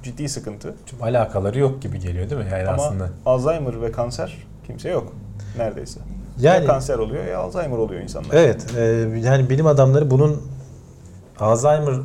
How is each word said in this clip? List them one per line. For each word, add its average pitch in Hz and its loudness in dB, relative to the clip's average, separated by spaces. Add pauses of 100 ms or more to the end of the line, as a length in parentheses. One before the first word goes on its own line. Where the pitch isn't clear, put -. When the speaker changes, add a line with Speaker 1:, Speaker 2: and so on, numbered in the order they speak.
Speaker 1:
ciddi 143 -8
sıkıntı. - -10 (120)
Speaker 2:
Çok 120 -14
alakaları 113 0
yok 135 0
gibi 95 -6
geliyor 90 -4
değil 135 -4
mi? 95 -8
Yani 95 -4
Speaker 1:
Ama 95 0
Speaker 2:
aslında. 95 -2 (180)
Speaker 1:
Alzheimer 127 0
ve 113 -2
kanser 127 -6 (200)
kimse - -10
yok 165 -4 (440)
neredeyse. 110 -6 (380)
Speaker 2:
Yani 165 6
Speaker 1:
Ya - 0
kanser 135 2
oluyor 110 -4
ya 92 -6
Alzheimer 135 -4
oluyor 101 -4
insanlar. - -10
Speaker 2:
Evet, 147 6 (100)
e, 117 2 (360)
yani 127 4
bilim 147 4
adamları 139 6
bunun 147 4 (1000)
Alzheimer 139 4 (120)